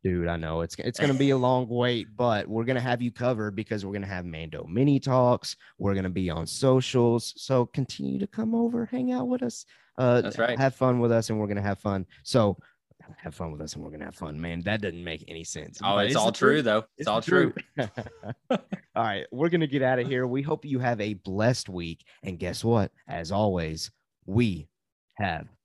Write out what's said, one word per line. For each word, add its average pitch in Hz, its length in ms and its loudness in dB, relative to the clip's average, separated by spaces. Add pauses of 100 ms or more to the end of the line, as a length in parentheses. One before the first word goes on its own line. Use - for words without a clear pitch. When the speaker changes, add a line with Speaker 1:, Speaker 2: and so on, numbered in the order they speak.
Speaker 1:
Dude, 87 240 0
I 85 80 -2
know 82 240 -2
it's, 85 180 -6
it's - 220 -6
gonna 139 140 2
be 139 160 4
a 135 60 4
long 127 320 2
wait, 120 380 0 (100)
but 117 320 0
we're 110 160 -2
gonna 127 160 0
have 123 220 0
you 120 80 -2
covered 107 460 -2
because 104 280 -4
we're 98 80 -6
gonna 98 140 -4
have 90 180 -6
Mando 80 440 -10
mini 135 320 4
talks. 127 560 2 (220)
We're 98 180 0
gonna 92 140 -2
be 90 200 -2
on 82 160 -4
socials. 127 880 2
So 123 300 0
continue 135 540 -4
to 202 80 -2
come 220 260 -4
over, 233 320 0
hang 254 260 -4
out 254 160 -2
with 254 140 -2
us. 240 220 -8 (340)
Uh, 123 220 6
Speaker 2:
That's 107 180 -4
right. 117 200 2
Speaker 1:
have 135 180 4
fun 127 240 4
with 117 120 4
us, 113 180 2
and 110 100 0
we're 104 80 0
gonna 101 140 -2
have 101 180 0
fun. 98 260 -2 (180)
So 104 320 2 (600)
have - 180 -12
fun 85 180 -8
with 73 80 -12
us, - 140 -10
and 76 100 -12
we're 76 60 -14
gonna 76 160 -14
have - 100 -14
fun. 76 240 -10
Man, 85 220 -6
that 104 180 -2
doesn't 87 240 -6
make 80 240 -10
any 82 160 -12
sense, - 400 -12
Speaker 2:
Oh, 101 120 2
Speaker 1:
but 104 100 4
Speaker 2:
it's 127 80 0
Speaker 1:
it's - 60 4
Speaker 2:
all 110 60 4
Speaker 1:
the 113 120 2
truth. - 160 6
Speaker 2:
true, 156 80 2
though. 110 160 4
It's 110 80 -2 (120)
Speaker 1:
It's 156 100 -4
Speaker 2:
all 110 120 2
Speaker 1:
the - 60 -8
Speaker 2:
true. 175 260 4 (240)
Speaker 1:
truth. 117 140 -2 (600)
<laughs> - 0 -
All - 540 -4
right, 101 280 -4
we're 147 160 0
gonna 165 180 4
get 135 160 0
out 127 160 4
of 123 80 0
here. 127 200 0
We 131 160 -2
hope 156 220 -4
you 139 160 -2
have 120 200 0
a 104 140 -2
blessed 104 540 0
week. 87 360 -8 (200)
And 90 140 -8
guess 90 260 -6
what? 113 260 4 (180)
As 85 240 -8
always, 90 580 -2 (360)
we 95 420 0 (500)
have 82 280 -2 (180)